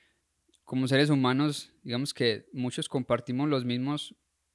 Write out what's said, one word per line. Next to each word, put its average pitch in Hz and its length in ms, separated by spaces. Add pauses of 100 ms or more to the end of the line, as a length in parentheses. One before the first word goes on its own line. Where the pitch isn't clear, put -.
(640)
Como 131 240
seres 139 220
humanos, 139 640 (100)
digamos 123 300
que 117 400
muchos 123 360
compartimos 127 600
los 131 160
mismos 127 500 (400)